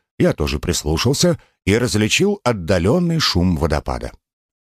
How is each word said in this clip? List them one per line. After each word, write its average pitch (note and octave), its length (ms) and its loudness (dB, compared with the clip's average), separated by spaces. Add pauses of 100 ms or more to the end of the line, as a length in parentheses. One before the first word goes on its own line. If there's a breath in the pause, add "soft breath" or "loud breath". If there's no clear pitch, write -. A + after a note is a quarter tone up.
(180)
я E3+ 160 2
тоже C#2+ 260 -4
прислушался A#2 800 0 (240 soft breath)
и G2+ 140 2
различил A#2 640 0
отдалённый A#2 760 0
шум F2+ 360 2
водопада. C2+ 560 -4 (640)